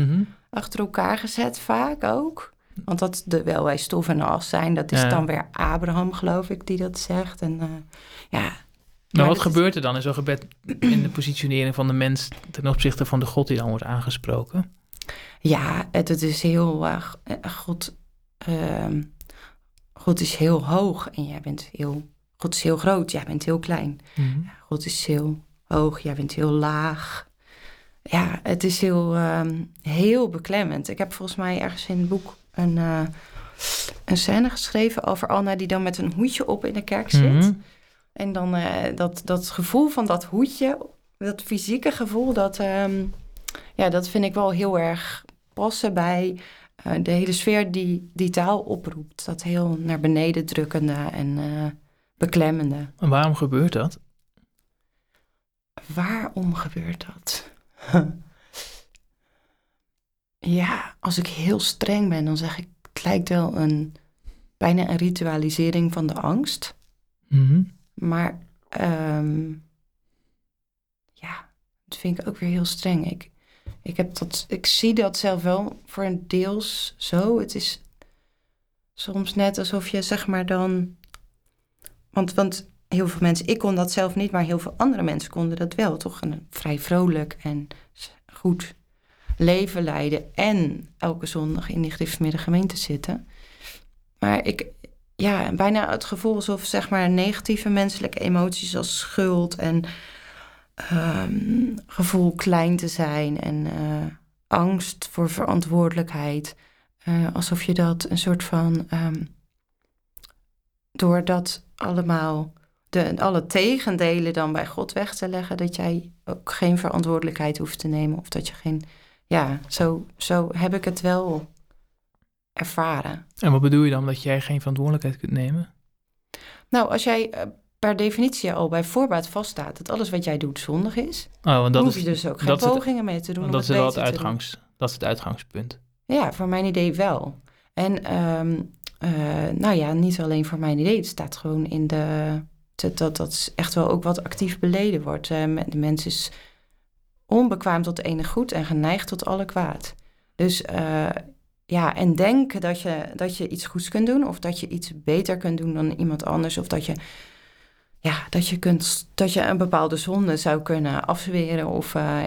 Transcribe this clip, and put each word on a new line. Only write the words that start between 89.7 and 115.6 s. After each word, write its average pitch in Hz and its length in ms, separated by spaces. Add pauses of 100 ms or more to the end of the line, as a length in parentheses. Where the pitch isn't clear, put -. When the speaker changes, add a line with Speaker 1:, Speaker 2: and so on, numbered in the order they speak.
Speaker 2:
leiden 147 520
en 196 520 (100)
elke 170 280
zondag 156 440
in 170 120
die 160 100
gereformeerde 156 460
gemeente 175 400
zitten. 180 500 (920)
Maar 101 260
ik, - 200 (500)
ja, 190 380
bijna 202 360
het - 140
gevoel 220 320
alsof, 202 300
zeg - 240
maar, 185 200
negatieve 202 600
menselijke 196 500
emoties 180 580
als 180 220
schuld 175 560
en, 165 280 (920)
ehm, 202 1000 (100)
gevoel 180 480
klein 170 420
te 170 100
zijn 151 520
en, 151 260
eh, 151 400 (420)
angst 180 640
voor 170 180
verantwoordelijkheid, 165 1300 (420)
eh, 170 360
alsof 175 300
je 180 100
dat 170 360
een 170 80
soort 180 260
van, 165 460
ehm, 160 340 (1700)
door 175 340
dat 180 400 (100)
allemaal, 160 800 (360)
de, 170 280
alle 175 280
tegendelen 175 880
dan 156 180
bij 156 160
God - 260
weg 202 220
te 190 120
leggen, 180 300
dat 175 180